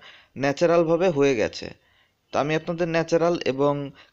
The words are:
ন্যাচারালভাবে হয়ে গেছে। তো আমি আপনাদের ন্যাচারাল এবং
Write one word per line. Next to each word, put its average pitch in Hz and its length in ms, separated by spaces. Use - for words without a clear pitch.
ন্যাচারালভাবে 165 720
হয়ে 139 260
গেছে। 92 340
তো 101 80
আমি 147 160
আপনাদের 170 320
ন্যাচারাল 165 580
এবং 143 460